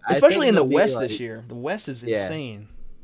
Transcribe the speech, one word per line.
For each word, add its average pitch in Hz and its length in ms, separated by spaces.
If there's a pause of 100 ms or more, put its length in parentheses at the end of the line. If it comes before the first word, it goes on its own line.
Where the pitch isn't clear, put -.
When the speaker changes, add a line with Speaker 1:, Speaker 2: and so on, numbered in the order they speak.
Speaker 1:
I 165 60
Speaker 2:
especially - 80
Speaker 1:
think 320 280
Speaker 2:
in 214 60
the 151 80
Speaker 1:
they'll - 40
be, 139 80
Speaker 2:
West 202 180
Speaker 1:
like, 123 160
Speaker 2:
this 107 100
year, 113 280
the 120 80
West 156 340
is 123 140
Speaker 1:
yeah. 120 60
Speaker 2:
insane. 107 600 (340)